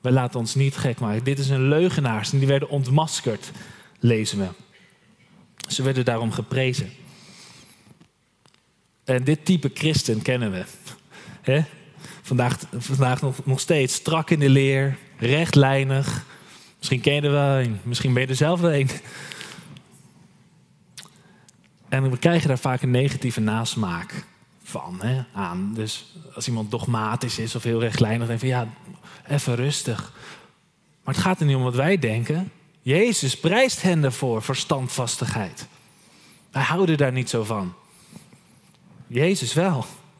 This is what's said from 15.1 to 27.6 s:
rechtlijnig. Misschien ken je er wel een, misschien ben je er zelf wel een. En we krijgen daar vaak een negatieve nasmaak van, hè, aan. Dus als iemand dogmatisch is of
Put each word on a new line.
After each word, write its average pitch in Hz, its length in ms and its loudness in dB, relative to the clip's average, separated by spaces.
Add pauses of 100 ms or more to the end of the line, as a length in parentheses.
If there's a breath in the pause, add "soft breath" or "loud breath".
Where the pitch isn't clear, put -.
rechtlijnig. 135 1080 2 (520 loud breath)
Misschien - 240 -2
ken 143 140 4
je 147 60 2
er 147 100 2
wel 143 280 4
een, 113 240 0
misschien 120 300 -2
ben 123 100 4
je 131 60 0
er 131 60 0
zelf 156 260 2
wel 170 120 4
een. 135 180 2 (3000 loud breath)
En 135 220 0
we 127 80 -4
krijgen 165 300 4
daar 127 100 2
vaak 127 240 -2
een 131 80 0
negatieve 123 500 0
nasmaak 107 840 -2 (380)
van, 87 400 -12
hè, 127 300 -2
aan. 95 420 -6
Dus 110 400 -8 (200)
als - 140 -8
iemand 113 220 -4
dogmatisch 113 680 -2
is 113 160 -6
of 117 80 -6